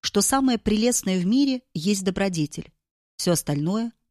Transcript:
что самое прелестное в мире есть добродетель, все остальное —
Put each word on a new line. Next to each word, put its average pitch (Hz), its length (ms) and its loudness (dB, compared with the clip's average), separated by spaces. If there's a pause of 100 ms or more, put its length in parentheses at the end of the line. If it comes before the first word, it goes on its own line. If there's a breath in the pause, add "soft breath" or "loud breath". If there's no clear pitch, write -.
что - 200 -2
самое 262 380 2
прелестное 214 600 0
в 175 80 0
мире 254 360 2 (120)
есть 190 300 -2
добродетель, 185 680 -2 (440)
все - 160 0
остальное — 170 600 -2 (180)